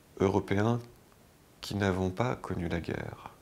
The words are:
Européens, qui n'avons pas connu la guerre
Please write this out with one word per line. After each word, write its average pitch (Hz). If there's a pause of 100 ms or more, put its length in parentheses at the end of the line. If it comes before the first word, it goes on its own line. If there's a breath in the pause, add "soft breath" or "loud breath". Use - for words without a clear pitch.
(200)
Européens, 98 (840)
qui -
n'avons 92
pas 120
connu 87
la 85
guerre - (100)